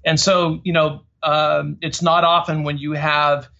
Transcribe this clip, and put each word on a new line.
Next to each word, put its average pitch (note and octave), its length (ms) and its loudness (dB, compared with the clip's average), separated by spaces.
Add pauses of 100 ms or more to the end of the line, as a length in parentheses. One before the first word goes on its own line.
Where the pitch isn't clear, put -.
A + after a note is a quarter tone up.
And D#3+ 160 2
so, F3 420 2
you F3+ 100 -4
know, D#3 280 0 (240)
um, D3+ 560 0
it's D#3 200 -8
not F3 220 2
often E3 400 0
when D3 160 -6
you D3 140 -8
have D3 560 0 (120)